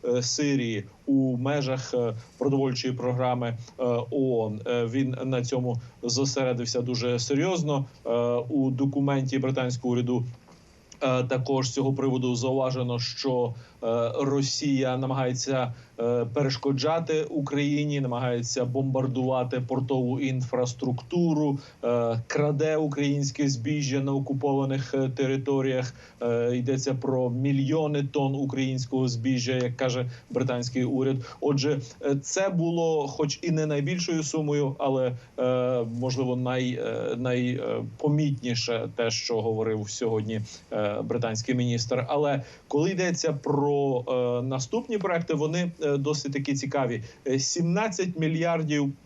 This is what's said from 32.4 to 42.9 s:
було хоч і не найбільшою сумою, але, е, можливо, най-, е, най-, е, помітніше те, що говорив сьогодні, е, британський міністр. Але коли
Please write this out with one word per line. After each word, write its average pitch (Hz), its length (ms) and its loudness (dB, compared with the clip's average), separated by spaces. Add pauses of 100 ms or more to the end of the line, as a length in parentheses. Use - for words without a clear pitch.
було 165 600 2
хоч 151 340 -2
і 170 80 0
не 156 160 2
найбільшою 156 560 0
сумою, 147 560 0
але, 131 340 2 (260)
е, 127 460 2 (160)
можливо, 127 360 0
най-, 127 380 0
е, - 420 -2
най-, 123 380 0
е, 117 300 -2 (140)
помітніше 123 960 0
те, 117 140 2
що 113 320 -2
говорив 110 480 0
сьогодні, 110 500 0 (320)
е, 104 200 0 (100)
британський 113 520 -2
міністр. 123 540 0
Але 143 340 0 (260)
коли 156 220 2